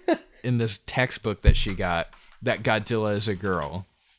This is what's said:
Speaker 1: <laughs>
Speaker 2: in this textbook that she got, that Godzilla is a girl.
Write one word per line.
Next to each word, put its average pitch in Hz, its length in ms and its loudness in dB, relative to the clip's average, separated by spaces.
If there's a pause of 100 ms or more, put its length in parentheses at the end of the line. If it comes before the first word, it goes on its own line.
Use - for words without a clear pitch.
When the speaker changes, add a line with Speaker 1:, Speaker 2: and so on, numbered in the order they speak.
Speaker 1:
<laughs> - 360 -4
Speaker 2:
in 123 140 0
this 113 280 -2
textbook 123 560 -2
that - 140 8
she 98 180 0
got, 87 340 -2 (340)
that 110 220 -2
Godzilla 107 520 0
is 101 120 -2
a 101 80 -2
girl. 90 500 -4 (320)